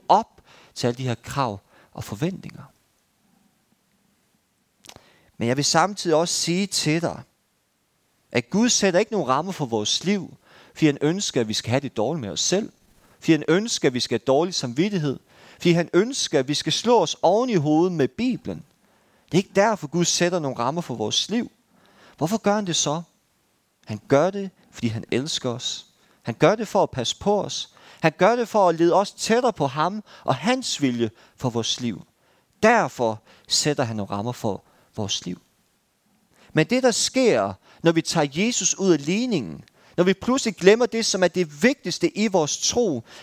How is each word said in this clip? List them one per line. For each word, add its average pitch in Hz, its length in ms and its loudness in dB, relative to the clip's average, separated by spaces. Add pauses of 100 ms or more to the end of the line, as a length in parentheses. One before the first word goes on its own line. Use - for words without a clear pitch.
op - 340 0 (340)
til - 120 -2
alle 120 100 -2
de 131 60 -8
her 123 120 -2
krav 117 440 -6 (340)
og - 100 -12
forventninger. - 600 -8 (2750)
Men 117 100 -2
jeg 127 100 0
vil 143 80 0
samtidig 170 500 0
også 170 180 0
sige 185 340 -2
til 156 340 0
dig, 120 200 -6 (1120)
at - 180 -2
Gud 226 200 2
sætter 190 300 2
ikke 220 120 0
nogen 175 160 -2
rammer 151 240 0
for 156 140 -6
vores 110 380 -2
liv, 185 340 -2 (360)
fordi - 120 2
han 143 160 2
ønsker, 165 400 -2
at 107 60 -2
vi 107 60 -4
skal - 160 -4
have 127 100 0
det 135 180 -6
dårligt 131 240 -2
med 101 80 -8
os 78 120 -6
selv. - 300 -2 (480)
Fordi - 120 2
han 151 160 4
ønsker, 185 420 0
at 123 40 2
vi 123 60 -2
skal 117 200 -2
have - 60 -10
dårlig 160 280 2
samvittighed. 151 640 -2 (340)
Fordi - 180 2
han 170 220 2
ønsker, 196 460 2
at 131 80 0
vi 147 60 -2
skal 151 200 -2
slå 226 280 4
os - 200 -2
oven 220 280 2
i 220 60 2
hovedet 156 360 2
med 147 160 0
Bibelen. 220 560 -6 (600)
Det - 80 -6
er 156 40 2
ikke - 180 0
derfor, 196 320 2
Gud 170 180 0
sætter 175 340 0
nogle 131 200 -4
rammer 143 220 -2
for 127 140 -10
vores 107 340 -2
liv. 226 220 -4 (680)
Hvorfor 185 200 -2
gør 202 180 2
han 214 120 -2
det 165 80 -2
så? 156 260 -2 (840)
Han 107 220 -8
gør 147 220 4
det, 196 200 -6 (220)
fordi - 160 -4
han 107 240 -4
elsker 127 380 -2
os. - 360 -8 (360)
Han 117 140 -8
gør 175 200 6
det 220 120 -6
for 185 160 2
at - 80 0
passe - 260 -6
på 202 260 0
os. - 300 -10 (260)
Han 160 180 2
gør 214 180 4
det 233 120 -2
for 196 220 4
at 165 60 2
lede 170 180 4
os 196 180 2
tættere 233 420 0
på 147 140 -2
ham 165 360 -4 (200)
og 131 120 0
hans 233 460 -2
vilje 120 300 0 (240)
for 127 140 -4
vores 113 300 -4
liv. 120 260 -6 (580)
Derfor 139 580 2 (260)
sætter 147 360 0
han 113 120 -4
nogle 98 160 -8
rammer 101 200 -4
for 104 320 -4 (320)
vores 101 300 -6
liv. - 160 -10 (1120)
Men 160 120 2
det, 247 180 0
der 247 80 4
sker, 135 600 2 (300)
når 165 80 6
vi 165 100 2
tager 151 320 0
Jesus 170 400 -2
ud 190 180 2
af 143 140 2
ligningen, 175 580 -2 (340)
når 175 60 2
vi 185 100 4
pludselig 240 420 -2
glemmer 220 300 6
det, 226 200 -2
som 185 180 0
er 180 40 6
det 156 360 -2
vigtigste 190 540 0
i 214 100 0
vores 175 300 0
tro, 185 460 -2 (180)